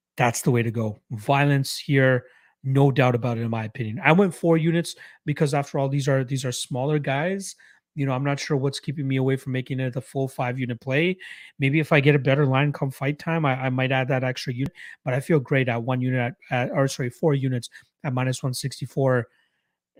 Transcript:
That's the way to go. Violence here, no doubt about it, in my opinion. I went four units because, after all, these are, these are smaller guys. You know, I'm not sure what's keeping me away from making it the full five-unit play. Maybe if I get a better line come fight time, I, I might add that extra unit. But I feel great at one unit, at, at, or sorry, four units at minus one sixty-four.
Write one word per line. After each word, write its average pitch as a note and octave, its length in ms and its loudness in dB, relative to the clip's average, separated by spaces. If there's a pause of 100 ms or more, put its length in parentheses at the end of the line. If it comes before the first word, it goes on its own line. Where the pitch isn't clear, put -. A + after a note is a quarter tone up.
(160)
That's A#2+ 240 2
the - 100 0
way A#2+ 120 4
to A#2 80 -2
go. A2 300 -4 (100)
Violence C#3 680 0
here, C3 460 2 (400)
no C#3 260 4
doubt B2+ 240 4
about A#2 240 -2
it, A#2 40 -4
in A2+ 80 -4
my A2+ 140 -4
opinion. A2 400 -6
I D3 80 6
went F#3 220 4
four E3 220 2
units E3 400 0 (280)
because, D3 300 0
after C#3+ 240 -2
all, C#3 100 0
these C#3 200 -2
are, C3+ 160 4
these B2+ 200 -4
are B2 80 -4
smaller C#3 460 -2
guys. D#3 560 -4 (400)
You C#3+ 120 -2
know, C3+ 60 0
I'm C3 120 -2
not C#3+ 160 0
sure D3+ 160 -2
what's C3+ 240 -2
keeping C#3+ 260 -6
me C3+ 100 0
away C3 200 2
from C3 160 -6
making B2+ 280 -4
it C3 120 -4
the C3 80 -8
full C3+ 280 -4
five-unit B2 520 -4
play. E3 380 0 (400)
Maybe C#3+ 220 2
if D3 120 0
I D3+ 80 6
get C#3+ 140 6
a C#3+ 40 4
better C3+ 280 2
line C#3 260 2
come C#3 180 -4
fight C#3+ 280 -4
time, E3 260 -2
I, C3 220 0
I C3 40 0
might C3 220 0
add C3 160 0
that C3 160 0
extra B2+ 280 -4
unit. B2+ 200 -4 (320)
But C3 100 -2
I C3+ 60 -2
feel D#3 200 2
great C3 280 0
at A#2 140 -2
one B2+ 180 -2
unit, B2+ 340 0 (160)
at, B2+ 180 0
at, A#3+ 80 -6
or C#3 120 2
sorry, B2+ 220 -6
four D3+ 240 0
units C3 360 -2 (340)
at C#3 80 -4
minus B2+ 300 -2
one B2+ 120 -2
sixty-four. C3 720 -2 (720)